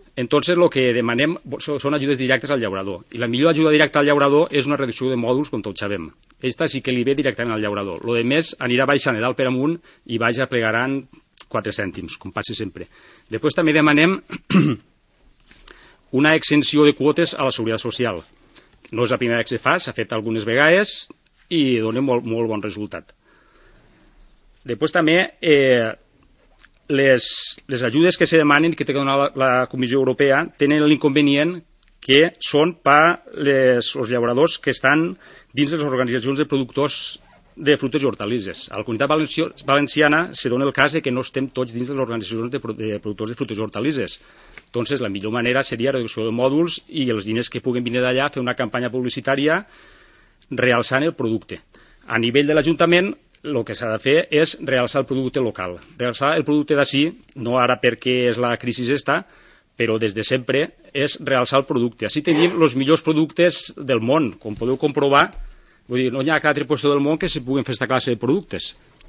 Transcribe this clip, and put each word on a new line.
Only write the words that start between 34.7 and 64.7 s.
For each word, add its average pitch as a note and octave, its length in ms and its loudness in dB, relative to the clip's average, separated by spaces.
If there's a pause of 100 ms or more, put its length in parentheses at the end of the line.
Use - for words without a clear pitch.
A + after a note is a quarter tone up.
estan D#3 380 0 (420)
dins C#3 160 0
de E3 80 -4
les D3 80 -4
organitzacions B2+ 540 -2
de D3 100 -2
productors C#3 460 -2 (580)
de C#3 220 2
fruites C#3 260 -2
i C#3 60 2
hortalisses. G#2 640 -6
A G2+ 80 -8
la A2 60 -6
Comunitat A#2+ 240 -2
Valencio-, D#3 400 -2 (180)
Valenciana D3 540 4 (120)
se - 160 -4
dona B2+ 140 0
el C#3 80 0
cas C#3+ 240 2
de D#3 60 -4
que C3 100 -2
no B2 80 -4
estem C3 320 -6
tots B2+ 200 -6
dins A#2+ 160 -6
de C#3+ 60 -8
les C3+ 80 -2
organitzacions A2+ 480 -6
de C3 100 -6
pro-, A2+ 140 -10
de G#2+ 240 -6
productors G#2+ 320 -8
de A#2+ 80 -12
fruites A2 200 -6
i A2 60 -4
hortalisses. A2 540 -4 (460)
Entonces, B2+ 400 -4
la G#2 80 -4
millor G2+ 220 -6
manera B2 280 0
seria B2+ 300 -2
reducció A#2 320 -4
de A2+ 100 -2
mòduls C#3+ 540 0
i C#3 240 -4
els G#2 160 -4
diners A2+ 240 -4
que B2 80 -6
puguen B2 240 -2
vindre A#2+ 180 -2
d'allà, B2+ 300 0
fer C3+ 100 -8
una B2 160 -4
campanya B2 320 -4
publicitària C3+ 680 0 (920)
realçant B2 540 2
el D#3+ 100 -2
producte. A2 460 -4 (480)
A A#2 100 0
nivell A#2+ 300 2
de D3+ 80 4
l'Ajuntament, E3+ 560 2 (300)
lo C3 240 -4
que G#2+ 80 -8
s'ha A#2 160 -6
de A2 120 -4
fer C#3 160 4 (120)
és D#3 320 2
realçar C3 400 0
el B2 60 -6
producte C3 340 -2
local. F#2 340 -6 (220)
Realçar C3 400 -2
el D3+ 80 -2
producte D3 320 0
d'ací, C#3+ 300 2 (260)
no B2 240 -2
ara B2 240 4
perquè B2 480 0
és A2 80 -2
la A#2+ 180 0
crisi B2 380 -4
esta, D3 280 -2 (540)
però A2+ 220 0
des G#2+ 160 -2
de A2 80 -6
sempre C3 460 -2 (260)
és C#3+ 260 -4
realçar C3 400 0
el C3+ 60 -2
producte. A#2+ 400 -2
Ací D3 160 -4
tenim E3+ 400 2
els C3 160 2
millors C#3+ 240 2
productes D#3+ 760 0
del C3 240 -2
món, B2 380 0
com G#2+ 160 -10
podeu B2+ 240 -2